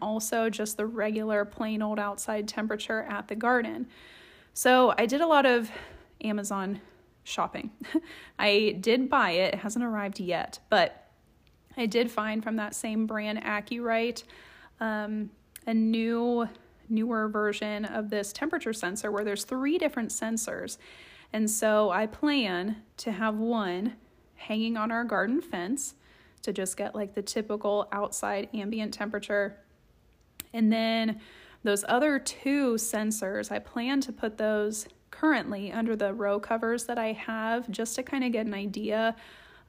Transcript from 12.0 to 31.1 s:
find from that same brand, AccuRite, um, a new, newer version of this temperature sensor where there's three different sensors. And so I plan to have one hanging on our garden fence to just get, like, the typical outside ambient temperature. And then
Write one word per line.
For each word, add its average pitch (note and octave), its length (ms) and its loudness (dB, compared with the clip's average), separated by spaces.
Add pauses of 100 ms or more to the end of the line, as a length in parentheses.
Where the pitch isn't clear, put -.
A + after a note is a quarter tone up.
find G#3+ 340 -2
from A3+ 120 -4
that G#3 180 -4
same A3 320 -2
brand, G#3+ 360 -4
AccuRite, A3+ 800 -2 (560)
um, G#3+ 520 -4 (360)
a A3+ 80 0
new, A3+ 760 2 (400)
newer A3 400 0
version G#3 560 0
of G#3 260 -4
this G3+ 220 -2
temperature D4 400 -2
sensor G#3+ 380 -4
where G#3 140 -2
there's G3+ 200 -4
three C#4 340 0
different C#4 320 0
sensors. - 680 -4 (540)
And G#3+ 180 2
so G#3+ 400 4
I G3+ 160 0
plan A3 680 0 (220)
to - 120 -4
have G#3+ 260 0
one G#3+ 580 0 (420)
hanging A3+ 400 -2
on A3 160 -2
our A#3 100 0
garden A3+ 380 2
fence F#3+ 540 -4 (480)
to G#3 100 -2
just F#3 240 -4
get, - 180 -6
like, G3+ 200 -6
the G3+ 80 -2
typical G#3 680 -2
outside G3+ 640 -4
ambient G#3+ 400 -4
temperature. G3+ 640 -2 (960)
And A3+ 180 4
then A3+ 500 2 (440)